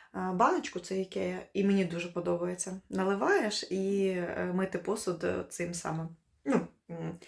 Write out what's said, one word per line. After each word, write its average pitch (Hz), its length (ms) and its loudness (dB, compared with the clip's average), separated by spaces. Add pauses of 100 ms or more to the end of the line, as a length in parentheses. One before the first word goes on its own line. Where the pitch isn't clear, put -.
(140)
е, 185 180 -2
баночку, 254 480 2
це 190 200 -4
Ікея, 185 380 -2 (140)
і 196 120 2
мені 196 200 6
дуже 170 240 -4
подобається. 175 720 -2 (100)
Наливаєш 208 800 2
і, 196 380 2
е, 180 460 -2
мити 190 240 0
посуд, 180 460 -2
е, 180 240 0
цим 175 260 -6
самим. 165 340 -4 (360)
Ну, 269 220 2 (240)
м, 165 380 -8